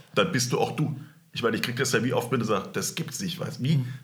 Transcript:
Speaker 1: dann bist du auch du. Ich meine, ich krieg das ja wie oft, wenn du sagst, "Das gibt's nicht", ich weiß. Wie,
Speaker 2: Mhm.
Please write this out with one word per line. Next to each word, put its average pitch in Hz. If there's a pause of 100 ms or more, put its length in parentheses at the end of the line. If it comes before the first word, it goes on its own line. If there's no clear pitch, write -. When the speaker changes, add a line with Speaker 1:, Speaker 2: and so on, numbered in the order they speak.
(140)
Speaker 1:
dann 95
bist -
du -
auch -
du. - (340)
Ich -
meine, 113
ich -
krieg 123
das 117
ja 113
wie 127
oft, 110
wenn 131
du 107
sagst, 101
"Das 98
gibt's -
nicht", 180
ich -
weiß. -
Wie, 143
Speaker 2:
Mhm. 123 (160)